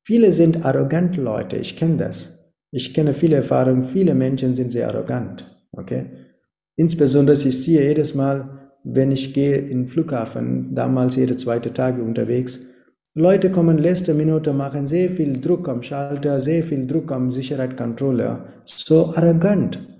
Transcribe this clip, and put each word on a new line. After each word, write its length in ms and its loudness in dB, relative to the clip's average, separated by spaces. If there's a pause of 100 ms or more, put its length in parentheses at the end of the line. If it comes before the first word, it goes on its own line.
viele 300 4
sind 340 4
arrogant 500 0
Leute, 420 -4
ich 200 -8
kenn 220 0
das. 400 -8 (320)
Ich 240 -8
kenne 180 2
viele 220 2
Erfahrungen, 480 2
viele 320 2
Menschen 400 0
sind 160 -2
sehr 160 -2
arrogant, 580 -6 (280)
okay? 320 -8 (720)
Insbesondere, 600 4
ich 260 0
sehe 260 4
jedes 280 0
Mal, 560 -4 (120)
wenn 280 2
ich 240 -4
gehe 220 2
in 260 -4
den 40 -6
Flughafen, 840 -4
damals 440 0
jede 200 0
zweite 340 -4
Tage 300 -2
unterwegs, 640 -4 (480)
Leute 380 4
kommen 260 4
letzte 380 0
Minute, 380 0
machen 340 -4
sehr 240 0
viel 280 -2
Druck 300 -2
am 140 -6
Schalter, 560 -4
sehr 240 0
viel 240 -4
Druck 240 -4
am 200 -2
Sicherheitscontroller. 1120 -4 (180)
So 520 2
arrogant. 720 2 (120)